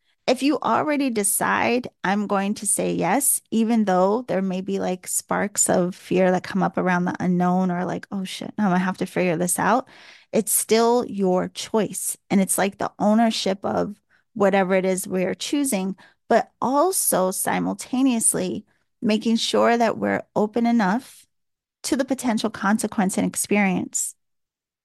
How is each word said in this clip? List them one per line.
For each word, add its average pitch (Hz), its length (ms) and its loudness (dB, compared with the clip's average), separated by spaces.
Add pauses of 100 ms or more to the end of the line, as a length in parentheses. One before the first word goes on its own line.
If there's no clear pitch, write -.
(260)
If - 160 0
you 277 180 2
already 269 500 0
decide, 208 800 0 (160)
"I'm 202 220 0
going 196 280 -2
to 208 120 -8
say 175 260 0
yes," 175 480 0 (100)
even 220 340 2
though 190 440 2
there 185 140 0
may 185 180 -4
be, 190 180 -4
like, 180 300 -4
sparks - 600 -2
of 180 260 2
fear 185 360 2
that 185 140 0
come 185 180 -2
up 175 160 -2
around 180 280 0
the - 140 -4
unknown 180 520 2
or 175 120 -2
like, - 280 -6
"Oh 196 120 -6
shit, - 320 -10
now 208 160 2
I 180 60 2
have 185 200 -2
to 190 80 -4
figure 180 300 0
this 175 220 -2
out," 208 300 0 (440)
it's 220 200 0
still 233 540 2
your 185 420 0
choice. - 680 -4 (140)
And 196 100 4
it's, 185 160 0
like, 196 220 -2
the - 200 -4
ownership 214 680 2
of 202 360 -2 (340)
whatever 196 400 2
it 185 100 2
is 185 240 -2
we're 185 260 -2
choosing, 226 600 -2 (320)
but 233 220 2 (120)
also 269 680 2
simultaneously 190 1300 -2 (380)
making 220 340 2
sure 220 400 2
that 233 220 2
we're 196 240 -2 (140)
open 214 300 0
enough 233 600 0 (560)
to - 140 0
the 262 80 0
potential 247 460 -2
consequence 202 680 0
and 175 80 0
experience. - 880 -2 (720)